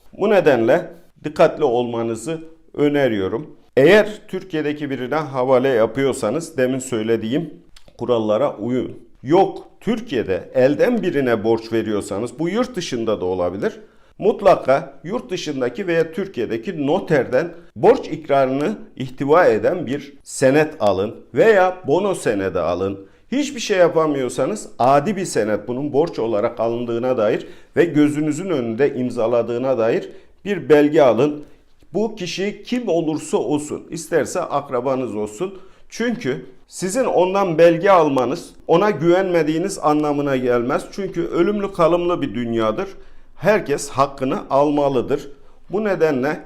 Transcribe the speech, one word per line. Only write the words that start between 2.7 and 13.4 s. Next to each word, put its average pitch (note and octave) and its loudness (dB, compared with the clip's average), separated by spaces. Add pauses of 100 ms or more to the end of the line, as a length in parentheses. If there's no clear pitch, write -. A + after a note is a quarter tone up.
öneriyorum. B2 0 (200)
Eğer G3+ 6
Türkiye'deki D3+ -6
birine B2+ -4
havale C3 2
yapıyorsanız B2 0
demin C3 0
söylediğim A#2 -2 (440)
kurallara A#2 0
uyun. A#2+ -4 (240)
Yok, E3+ 2 (120)
Türkiye'de A#2+ -4
elden D3 2
birine B2 0
borç A2+ 0
veriyorsanız, G#2+ -4
bu E3+ -2
yurt B3 -2
dışında A2+ -4
da F#2 -4
olabilir, F#2 -4 (380)